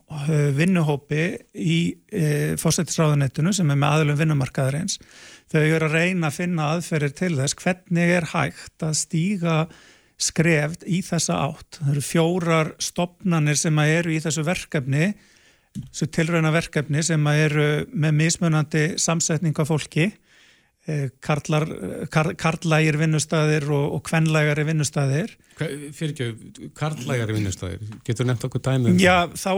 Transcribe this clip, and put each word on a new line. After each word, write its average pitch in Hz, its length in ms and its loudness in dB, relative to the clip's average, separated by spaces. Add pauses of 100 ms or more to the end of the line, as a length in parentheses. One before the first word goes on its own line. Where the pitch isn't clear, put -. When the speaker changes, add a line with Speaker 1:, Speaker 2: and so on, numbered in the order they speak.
Speaker 1:
eh, 147 420 0
vinnuhópi 156 840 0 (160)
í, 170 420 0 (160)
eh, 151 460 0
forsætisráðuneytinu 156 960 0
sem 185 160 2
er 143 60 2
með 143 180 2
aðilum 147 240 2
vinnumarkaðarins. 147 800 0 (560)
Þau 156 80 4
eru 156 260 2
að 147 60 -2
reyna 170 340 0
að 139 60 -2
finna 175 300 -2 (100)
aðferðir 151 420 -2
til 185 200 -2
þess 139 180 0
hvernig 175 560 0
er 180 160 4
hægt - 560 -6
að 156 160 -2
stíga 170 720 0 (520)
skref 156 640 0
í 180 160 0
þessa 175 440 -2
átt. - 340 -10
Það 143 120 0
eru 143 100 0
fjórar 165 800 0
stofnanir 165 800 0
sem 151 180 2
að 151 240 4
eru 165 120 -2
í 156 80 0
þessu 156 240 -4
verkefni, 151 680 -2 (800)
þessu - 160 -4
tilraunaverkefni 160 920 0
sem 151 200 2
að 147 220 4
eru 151 220 2 (280)
með 156 220 2
mismunandi 156 640 2 (120)
samsetningu 165 640 0
af 147 80 0
fólki, 160 420 0 (760)
eh, 143 220 -2 (120)
karlar, 151 440 0 (440)
kar-, 160 260 0
karllægir 156 640 0
vinnustaðir 151 720 0
og, 143 240 0
og - 100 -6
kvenlægari 156 640 2
vinnustaðir. 151 640 0 (260)
Speaker 2:
Hve-, 147 380 -8
fyrirgefðu, 131 800 -8
karllægari 123 640 -4
vinnustaðir, 95 440 -4 (240)
getur 120 220 -2
nefnt 123 180 0
okkur 127 180 -4
dæmi 131 280 2
um 180 100 6
Speaker 1:
Já, 180 280 6
Speaker 2:
það? - 120 -14
Speaker 1:
þá - 180 -4